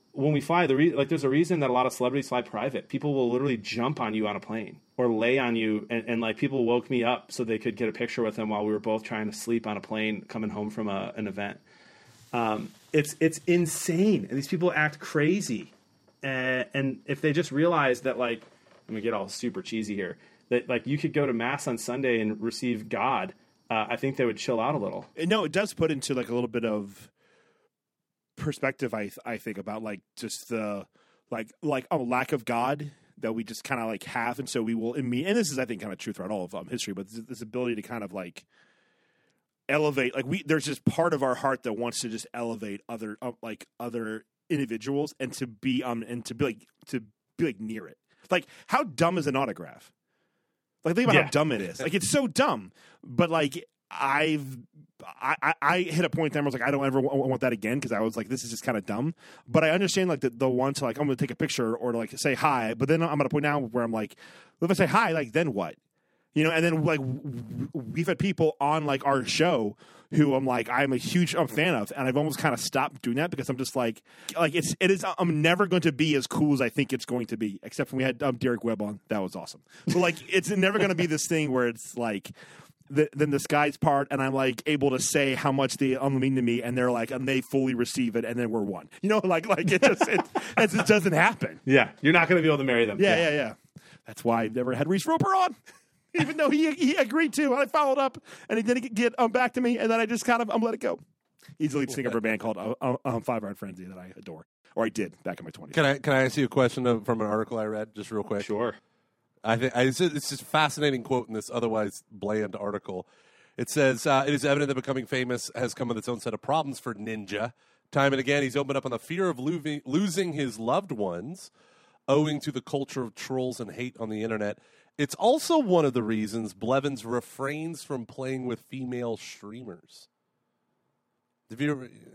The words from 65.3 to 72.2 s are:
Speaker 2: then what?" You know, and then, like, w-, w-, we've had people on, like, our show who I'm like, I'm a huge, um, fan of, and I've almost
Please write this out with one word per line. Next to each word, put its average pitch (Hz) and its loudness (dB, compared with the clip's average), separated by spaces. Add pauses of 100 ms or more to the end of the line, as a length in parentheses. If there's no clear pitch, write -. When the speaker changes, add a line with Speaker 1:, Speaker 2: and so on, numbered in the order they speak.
Speaker 2:
then 156 2
what?" 92 -4 (600)
You 151 4
know, 156 4
and 160 2
then, 160 2
like, 156 2
w-, 131 -4
w-, 127 -8
we've 139 -4
had 180 0
people 170 2
on, 151 2
like, 139 0
our 135 2
show 135 2 (360)
who 147 6
I'm 131 2
like, 120 0
I'm 135 2
a 127 2
huge, 175 2
um, 160 2
fan 151 2
of, 104 -2
and 131 -2
I've 131 2
almost 151 0